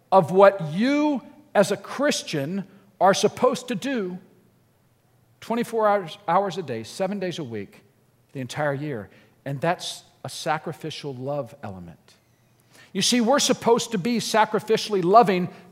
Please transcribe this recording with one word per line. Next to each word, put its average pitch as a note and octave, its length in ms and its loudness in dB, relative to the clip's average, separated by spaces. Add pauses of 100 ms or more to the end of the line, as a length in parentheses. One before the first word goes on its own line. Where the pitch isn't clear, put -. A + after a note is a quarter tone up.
(100)
of F#3 200 4
what G3 420 6
you C#4 480 0 (340)
as G#3 160 4
a F#3+ 60 -2
Christian F#3 920 -4 (360)
are F#3+ 100 6
supposed - 560 0
to B3 60 -4
do G3+ 420 -6 (1300)
twenty-four A3 440 -2
hours, G3+ 300 0 (100)
hours F#3 300 0
a F#3+ 60 -6
day, A#2 220 -8
seven F#3+ 340 -6
days F3+ 200 -6
a D#3+ 60 -8
week, A2 380 -12 (500)
the C#3 80 -10
entire C#3+ 320 -4
year." C3+ 380 -8 (340)
And C#3 160 -8
that's - 440 -4 (200)
a B2+ 60 -12
sacrificial D#3 840 -8
love C3+ 480 -8
element. F2+ 520 -16 (800)
You F#3 80 -2
see, B3 180 2
we're A#3+ 200 4
supposed - 500 2
to G#3+ 80 -2
be A3+ 220 -2
sacrificially G#3+ 840 0
loving F#3 460 6 (220)